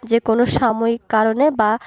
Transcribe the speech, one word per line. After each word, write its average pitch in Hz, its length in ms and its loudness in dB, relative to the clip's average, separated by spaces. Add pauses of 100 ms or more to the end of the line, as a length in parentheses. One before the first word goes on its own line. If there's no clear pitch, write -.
যে 226 160 0
কোনো 233 260 0
সাময়িক 233 640 -2
কারণে 226 420 2
বা 226 360 0